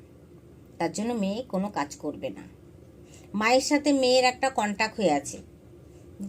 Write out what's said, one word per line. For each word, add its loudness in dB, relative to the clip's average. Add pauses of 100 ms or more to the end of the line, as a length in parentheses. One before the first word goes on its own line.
(800)
তার -2
জন্য -4 (120)
মেয়ে -4 (120)
কোনো -4 (100)
কাজ -6
করবে -10
না। -16 (960)
মায়ের 4
সাথে 4
মেয়ের 4
একটা -2
কন্ট্যাক্ট -2
হয়ে 4
আছে -8 (920)